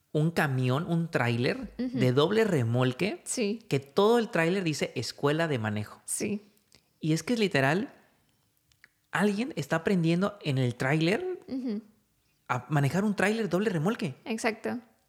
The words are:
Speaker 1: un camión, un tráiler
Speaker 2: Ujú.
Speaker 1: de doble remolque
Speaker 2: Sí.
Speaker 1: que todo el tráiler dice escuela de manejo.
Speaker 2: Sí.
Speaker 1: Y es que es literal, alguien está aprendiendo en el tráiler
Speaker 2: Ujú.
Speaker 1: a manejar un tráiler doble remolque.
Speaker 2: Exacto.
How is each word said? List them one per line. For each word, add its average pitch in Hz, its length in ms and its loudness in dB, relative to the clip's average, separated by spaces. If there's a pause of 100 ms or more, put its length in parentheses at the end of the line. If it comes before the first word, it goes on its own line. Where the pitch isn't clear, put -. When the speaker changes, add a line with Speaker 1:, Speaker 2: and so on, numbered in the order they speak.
(120)
Speaker 1:
un 156 180 2
camión, 135 560 0
un 165 240 0
tráiler 139 680 0
Speaker 2:
Ujú. 247 200 -4
Speaker 1:
de 123 140 4
doble 185 320 4
remolque 127 800 0
Speaker 2:
Sí. 226 440 -4
Speaker 1:
que 139 120 0
todo 214 380 4
el 220 120 0
tráiler 175 320 0
dice 156 320 -2
escuela 151 540 0
de 139 100 0
manejo. 107 460 -6
Speaker 2:
Sí. - 420 -6 (540)
Speaker 1:
Y 156 140 0
es 160 80 -2
que - 120 -2
es 226 40 0
literal, 175 560 2 (1160)
alguien 208 460 0
está 160 200 -2
aprendiendo 175 680 2
en 135 160 0
el 123 160 2
tráiler 175 760 0
Speaker 2:
Ujú. 240 340 -6 (680)
Speaker 1:
a 123 200 -2
manejar 151 360 0
un 208 120 0
tráiler 208 320 0
doble 190 220 0
remolque. 175 440 -2 (100)
Speaker 2:
Exacto. 226 540 -4 (300)